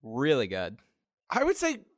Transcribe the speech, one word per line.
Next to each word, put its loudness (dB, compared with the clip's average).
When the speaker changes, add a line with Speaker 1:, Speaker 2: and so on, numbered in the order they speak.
Speaker 1:
really 2
good. -4
Speaker 2:
I 2
would 2
say, -2